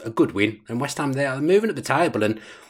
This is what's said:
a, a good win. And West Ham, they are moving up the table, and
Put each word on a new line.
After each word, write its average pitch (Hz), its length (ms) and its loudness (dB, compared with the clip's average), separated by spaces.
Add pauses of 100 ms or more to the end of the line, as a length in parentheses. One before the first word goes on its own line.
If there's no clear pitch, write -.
a, - 40 -14
a - 40 -8
good - 220 2
win. 104 360 0
And 117 120 -4
West 143 160 -6
Ham, 143 160 -2
they 139 140 0
are 131 140 -4
moving 196 280 4
up 165 80 -6
the 131 60 -6
table, 135 400 0
and 107 180 0 (300)